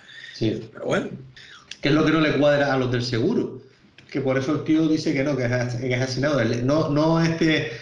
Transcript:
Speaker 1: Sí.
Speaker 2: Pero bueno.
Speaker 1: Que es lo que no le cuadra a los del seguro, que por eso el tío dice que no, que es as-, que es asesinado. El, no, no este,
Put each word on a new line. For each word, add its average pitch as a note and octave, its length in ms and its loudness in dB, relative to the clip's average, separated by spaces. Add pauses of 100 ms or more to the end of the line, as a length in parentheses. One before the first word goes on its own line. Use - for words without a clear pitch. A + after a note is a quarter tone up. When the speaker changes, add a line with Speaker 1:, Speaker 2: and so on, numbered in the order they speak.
(360)
Speaker 1:
Sí. - 360 -4
Speaker 2:
Pero - 140 -12
bueno. E3 240 -2 (720)
Speaker 1:
Que C#3 80 -2
es D3+ 60 4
lo D#3 100 4
que D3+ 60 2
no D#3+ 80 2
le C#3+ 180 2
cuadra C#3+ 340 4
a C3 60 0
los A#2+ 140 0
del A#2+ 100 0
seguro, A#2+ 640 -2 (480)
que C#3+ 100 -4
por C3 160 0
eso C3+ 160 -2
el C#3 100 -2
tío D#3+ 240 2
dice D#3 260 0
que C3+ 100 0
no, D3 120 0
que B2+ 100 -2
es A#2 60 0
as-, B2 240 -2
que C3 160 -4
es B2+ 100 0
asesinado. C3 380 0
El, A#2+ 260 0
no, D3 240 2
no D#3+ 300 2
este, D#3+ 520 0 (100)